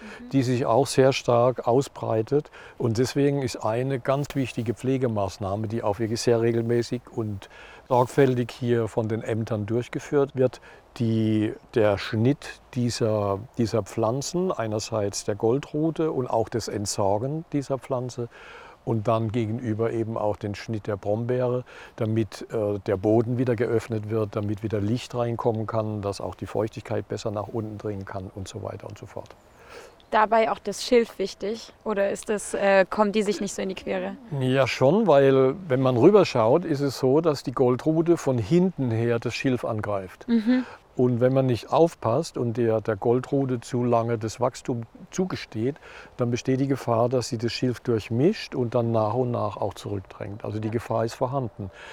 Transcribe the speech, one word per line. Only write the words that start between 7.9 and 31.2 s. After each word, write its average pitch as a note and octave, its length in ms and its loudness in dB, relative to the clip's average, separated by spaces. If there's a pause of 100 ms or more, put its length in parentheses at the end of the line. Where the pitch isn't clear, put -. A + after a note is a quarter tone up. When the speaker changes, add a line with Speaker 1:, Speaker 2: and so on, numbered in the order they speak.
Speaker 2:
hier A#2 360 0
von A2+ 200 -2
den A2+ 140 -2
Ämtern A2 440 -2
durchgeführt C3+ 680 -2
wird, B2+ 240 2 (380)
die, A2 540 2 (220)
der G#2 240 4
Schnitt - 600 -2 (140)
dieser, G#2+ 680 0 (180)
dieser A2+ 240 2
Pflanzen, C#3 680 -2
einerseits G#2+ 720 -4
der G#2 100 -2
Goldrute D3+ 760 0
und C3 160 -2
auch A2+ 200 0
das A2+ 200 -4
Entsorgen G#2+ 840 -2
dieser C#3 260 -2
Pflanze B2 500 -6 (580)
und A2 220 -2
dann A2+ 240 2
gegenüber A2+ 600 -2
eben A2+ 240 -4
auch G#2 200 -2
den G#2 180 -6
Schnitt A2 320 -8
der G#2 100 -2
Brombeere, B2 680 -2 (320)
damit, A2 560 -2
äh, G#2 340 0
der G2+ 100 2
Boden A2 420 4
wieder B2 180 0
geöffnet A2 520 -2
wird, G#2+ 280 -2
damit G#2 260 -4
wieder G#2+ 180 -2
Licht A2+ 340 -4
reinkommen A#2 520 -2
kann, G#2+ 340 -4
dass G2 200 -4
auch F#2 140 -6
die - 120 -12
Feuchtigkeit G#2+ 640 -4
besser G#2+ 220 -6
nach G#2 180 -6
unten G#2+ 300 -8
dringen G2+ 260 -8
kann F#2+ 300 -10
und G2 140 -12
so G2+ 140 -12
weiter G#2 260 -10
und G#2 100 -16
so A2+ 80 -18
fort. - 280 -16 (760)
Speaker 1:
Dabei A3 420 4
auch G3 80 -6
das - 240 -6
Schilf A#3 340 2
wichtig? G3+ 540 -8 (100)